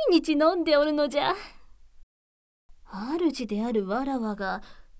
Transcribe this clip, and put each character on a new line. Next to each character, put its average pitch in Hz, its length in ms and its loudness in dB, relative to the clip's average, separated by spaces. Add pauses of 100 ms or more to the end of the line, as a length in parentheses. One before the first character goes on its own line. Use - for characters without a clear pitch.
(120)
日 320 220 4
飲 311 220 4
ん 339 80 -2
で 311 120 4
お 294 80 6
る 302 80 0
の 294 160 2
じ 285 140 0
ゃ。 311 120 0 (1900)
主 269 280 0
で 208 160 -4
あ 240 80 -2
る 208 160 0
わ 233 180 -2
ら 269 140 -2
わ 220 160 -4
が 196 260 -6 (380)